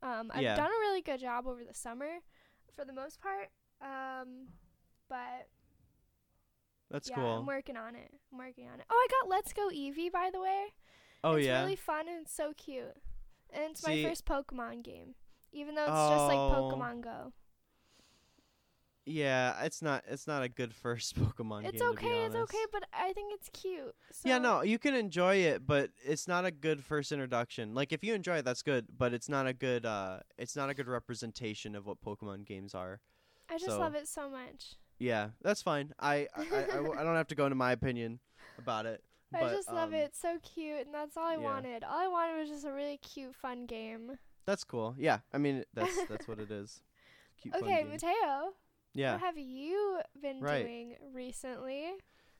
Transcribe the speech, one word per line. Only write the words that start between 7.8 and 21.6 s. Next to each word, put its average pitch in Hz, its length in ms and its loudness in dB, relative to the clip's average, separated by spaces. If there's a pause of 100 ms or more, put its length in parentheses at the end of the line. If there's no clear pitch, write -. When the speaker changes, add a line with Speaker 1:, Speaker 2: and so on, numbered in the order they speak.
Speaker 1:
it. - 160 -18 (180)
I'm 262 80 -16
working 254 300 -16
on 247 120 -16
it. - 100 -18
Oh, 415 60 6
I 494 140 10
got 508 180 6
Let's 370 240 2
Go 415 180 0
Eevee, 285 420 -2
by 370 180 2
the 370 100 -4
way. 392 340 0 (500)
Speaker 2:
Oh, 160 120 6
Speaker 1:
It's 147 100 6
Speaker 2:
yeah? 127 160 4
Speaker 1:
really - 140 2
fun 311 320 -2
and 339 200 -8
so 302 240 -4
cute. 262 440 -10 (540)
And 311 220 -4
it's 311 100 -12
Speaker 2:
See 311 200 2
Speaker 1:
my 311 60 4
first 339 180 -4
Pokemon 247 560 -4
game, 247 320 -14 (380)
even 294 240 -8
though 302 80 2
it's 294 60 4
just 151 380 8
like 285 80 8
Speaker 2:
Oh. 135 400 4
Speaker 1:
Pokemon 240 240 -4
Go. 240 320 -10 (1700)
Speaker 2:
Yeah, 131 580 2
it's - 180 -4
not, 147 240 2
it's - 200 -6
not 147 160 0
a 127 60 0
good 123 260 -4
first 120 400 -4
<laughs> - 40 0
Pokemon 110 460 0